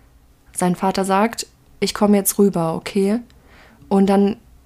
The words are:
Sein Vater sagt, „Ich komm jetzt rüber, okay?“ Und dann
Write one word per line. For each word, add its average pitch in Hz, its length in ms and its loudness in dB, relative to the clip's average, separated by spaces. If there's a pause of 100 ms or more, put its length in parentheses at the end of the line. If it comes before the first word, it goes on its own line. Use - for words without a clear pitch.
(560)
Sein 180 180 0
Vater 190 300 -2
sagt, 196 420 -2 (320)
„Ich 196 160 -4
komm 208 200 2
jetzt 196 240 0
rüber, 180 360 0
okay?“ 196 460 -2 (680)
Und 196 180 2
dann 196 300 2 (300)